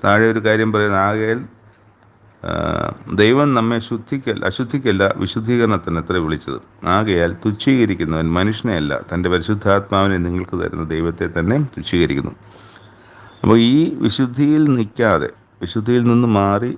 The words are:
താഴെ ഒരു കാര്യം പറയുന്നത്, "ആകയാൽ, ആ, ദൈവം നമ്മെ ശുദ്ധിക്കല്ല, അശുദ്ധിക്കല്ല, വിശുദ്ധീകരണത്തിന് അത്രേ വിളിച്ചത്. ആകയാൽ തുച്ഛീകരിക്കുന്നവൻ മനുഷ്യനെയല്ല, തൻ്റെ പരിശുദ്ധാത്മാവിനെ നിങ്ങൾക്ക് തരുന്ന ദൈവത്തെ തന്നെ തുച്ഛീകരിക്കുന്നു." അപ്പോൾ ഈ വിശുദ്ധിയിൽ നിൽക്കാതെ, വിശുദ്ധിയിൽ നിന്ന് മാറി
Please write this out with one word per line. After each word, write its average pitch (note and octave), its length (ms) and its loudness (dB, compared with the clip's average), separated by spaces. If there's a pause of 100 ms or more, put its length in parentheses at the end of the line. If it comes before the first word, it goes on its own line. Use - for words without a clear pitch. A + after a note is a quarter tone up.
താഴെ G#2 280 4
ഒരു A2+ 140 0
കാര്യം A2 260 2
പറയുന്നത്, G#2 360 2
"ആകയാൽ, A2 320 -2 (1000)
ആ, G1+ 100 -6 (680)
ദൈവം C3 260 4 (100)
നമ്മെ A#2 280 0
ശുദ്ധിക്കല്ല, A#2+ 640 -6
അശുദ്ധിക്കല്ല, A#2 540 -2 (140)
വിശുദ്ധീകരണത്തിന് G#2+ 840 -2
അത്രേ F2+ 240 -2
വിളിച്ചത്. C#2+ 340 -6 (360)
ആകയാൽ F#2 360 2 (140)
തുച്ഛീകരിക്കുന്നവൻ G2 800 0 (100)
മനുഷ്യനെയല്ല, F2+ 640 -2 (120)
തൻ്റെ F2+ 220 -2
പരിശുദ്ധാത്മാവിനെ G2 920 0
നിങ്ങൾക്ക് F2+ 360 -6
തരുന്ന E2 220 -6 (120)
ദൈവത്തെ E2+ 320 -4 (100)
തന്നെ F#2 200 0 (180)
തുച്ഛീകരിക്കുന്നു." D2 580 -2 (1080)
അപ്പോൾ A2+ 160 6 (160)
ഈ C#3+ 40 4 (280)
വിശുദ്ധിയിൽ C3 580 0 (140)
നിൽക്കാതെ, G#2+ 520 0 (340)
വിശുദ്ധിയിൽ A#2 480 0
നിന്ന് A#2+ 160 4
മാറി G#2 500 2